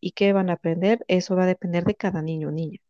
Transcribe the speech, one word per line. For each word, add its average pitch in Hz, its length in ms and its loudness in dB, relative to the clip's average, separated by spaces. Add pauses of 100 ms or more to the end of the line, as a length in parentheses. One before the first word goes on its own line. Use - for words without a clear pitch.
y 180 120 -6
qué 202 200 4
van 185 180 2
a - 20 2
aprender? 175 560 0
Eso 185 260 2
va 185 100 2
a - 20 2
depender 175 380 -2
de 214 100 0
cada 185 280 -4
niño 156 260 -4
o - 20 -4
niña 156 280 -6 (100)